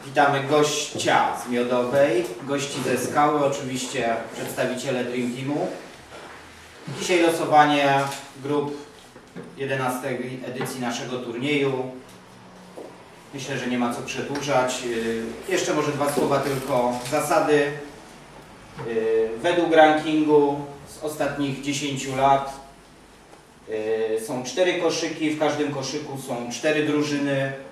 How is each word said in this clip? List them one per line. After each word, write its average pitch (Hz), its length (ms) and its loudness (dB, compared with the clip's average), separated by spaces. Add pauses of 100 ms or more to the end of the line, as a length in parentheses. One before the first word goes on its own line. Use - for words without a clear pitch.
Witamy 143 380 4
gościa - 880 2 (120)
z 123 40 -10
Miodowej, 123 760 2 (180)
gości 139 400 -4
ze 127 140 2
Skały, 147 480 4
oczywiście 127 680 -2 (200)
przedstawiciele 123 680 -2
Dream 120 320 -2
Teamu. 135 320 -2 (1300)
Dzisiaj 175 220 2
losowanie 147 800 4 (440)
grup 143 340 -2 (800)
jedenastej 131 920 -4
edycji 127 340 -6
naszego 123 380 -6
turnieju. 127 720 -2 (1400)
Myślę, 135 240 -8
że 123 100 -4
nie 123 100 0
ma 120 160 0
co - 80 -6
przedłużać. 131 840 0
Yy, 113 400 -2 (260)
jeszcze 170 240 2
może 147 180 2
dwa 139 220 0
słowa 139 260 2
tylko. 131 600 0 (120)
Zasady. 151 600 2 (1160)
Yy, 113 420 2 (120)
według 165 340 2
rankingu 151 880 6 (220)
z - 160 -14
ostatnich 143 580 -4
dziesięciu 135 540 -4
lat, 135 380 4 (1160)
yy, 110 580 0
są 127 160 -4
cztery 175 380 0
koszyki, 156 500 0
w 151 80 -2
każdym 143 340 0
koszyku 135 440 -6 (100)
są 120 240 -6
cztery 151 360 0
drużyny. 143 680 0 (180)